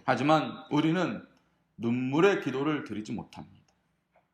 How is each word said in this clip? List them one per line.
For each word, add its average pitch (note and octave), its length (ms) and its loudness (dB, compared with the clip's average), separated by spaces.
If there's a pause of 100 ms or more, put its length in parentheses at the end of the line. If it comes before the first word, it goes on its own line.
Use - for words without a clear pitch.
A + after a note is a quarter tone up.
하지만 C3+ 680 2
우리는 D#3 560 0 (500)
눈물의 C3 640 2
기도를 C#3 440 -4
드리지 G#2+ 260 -10
못합니다. - 480 -12 (760)